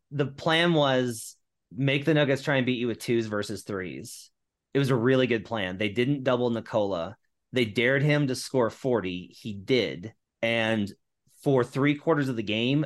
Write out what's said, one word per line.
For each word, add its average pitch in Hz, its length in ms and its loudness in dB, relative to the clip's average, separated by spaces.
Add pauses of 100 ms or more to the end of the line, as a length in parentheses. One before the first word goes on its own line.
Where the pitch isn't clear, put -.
the 143 160 0
plan 165 480 2
was 127 600 2 (360)
make 139 340 0
the 160 100 4
Nuggets 135 260 2
try 143 140 0
and 127 100 2
beat 123 140 0
you 120 80 -2
with 113 100 -4
twos 117 300 0
versus 104 340 -6
threes. 92 720 -10 (420)
It 135 60 2
was 139 100 2
a 135 60 4
really 131 320 4
good 110 180 0
plan. 92 320 -4
They 107 120 -2
didn't 127 340 0
double 123 260 2
Nikola. 104 680 -2 (360)
They 123 120 2
dared 120 360 2
him 147 260 2
to 127 80 -2
score 120 360 0
forty. 92 560 -2 (120)
He 110 140 -12
did. 98 580 -2 (300)
And 113 500 0 (520)
for 135 200 4
three 139 300 0
quarters 147 360 0
of 127 60 -4
the 110 60 -6
game, 120 440 0